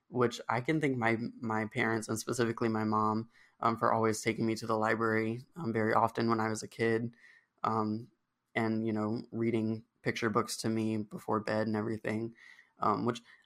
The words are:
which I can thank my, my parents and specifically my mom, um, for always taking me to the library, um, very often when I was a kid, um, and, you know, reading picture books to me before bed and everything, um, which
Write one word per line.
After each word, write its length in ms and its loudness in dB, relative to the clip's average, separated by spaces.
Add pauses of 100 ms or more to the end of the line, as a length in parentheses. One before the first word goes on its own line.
which 400 0
I 120 2
can 200 0
thank 160 2
my, 220 2 (220)
my 260 0
parents 420 0
and 100 0
specifically 500 0
my 160 0
mom, 440 2 (320)
um, 160 2
for 160 2
always 300 2
taking 240 0
me 100 2
to 100 -10
the 120 2
library, 640 0 (140)
um, 160 -4
very 220 2
often 360 2
when 100 2
I 80 0
was 140 -4
a 60 -12
kid, 440 0 (520)
um, 440 0 (460)
and, 320 0
you 60 -2
know, 300 -2 (100)
reading 500 0 (200)
picture 280 -2
books 280 -2
to 100 -4
me 300 0
before 420 -4
bed 260 0
and 100 -2
everything, 580 -4 (460)
um, 240 0
which 160 -2 (240)